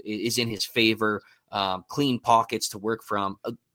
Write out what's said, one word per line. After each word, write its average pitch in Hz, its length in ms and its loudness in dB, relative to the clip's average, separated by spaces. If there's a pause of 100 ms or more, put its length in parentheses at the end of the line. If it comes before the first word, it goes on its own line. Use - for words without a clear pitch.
is 107 320 -2
in 117 100 0
his 107 160 -6
favor. 110 580 2 (300)
Um, 95 380 -2
clean 135 280 0
pockets 113 520 2
to 107 80 -10
work 107 260 -4
from. 98 400 -4
Uh, 120 80 -4 (240)